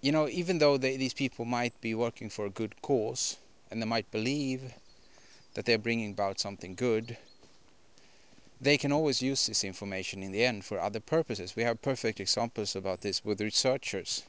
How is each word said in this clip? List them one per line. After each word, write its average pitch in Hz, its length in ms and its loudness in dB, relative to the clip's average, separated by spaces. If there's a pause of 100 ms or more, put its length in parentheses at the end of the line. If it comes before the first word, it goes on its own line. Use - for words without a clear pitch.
you 139 100 2
know, 156 160 4
even 165 300 0
though 147 200 8
they, 131 200 0
these 131 160 0
people 123 320 -2
might 120 340 0
be 113 160 -2
working 113 340 -2
for 104 160 -4
a 101 40 -2
good 107 320 -4
cause, 123 560 0 (340)
and 113 100 -4
they 110 40 -2
might 113 260 -2
believe 131 640 -2 (800)
that 123 120 -4
they're 117 120 6
bringing 113 340 0
about 98 300 -2
something 98 340 -6
good, 117 400 0 (1400)
they 143 180 4
can 143 140 2
always 147 300 2
use 131 260 0
this 107 160 0
information 98 580 -6
in 95 120 -6
the 107 100 4
end 113 220 0
for 104 120 -4
other 101 220 -2
purposes. 113 560 -2
We 113 80 0
have 117 180 0
perfect 123 380 -2
examples 107 560 -2
about 95 240 -2
this 101 240 -2
with 104 160 0
researchers - 880 0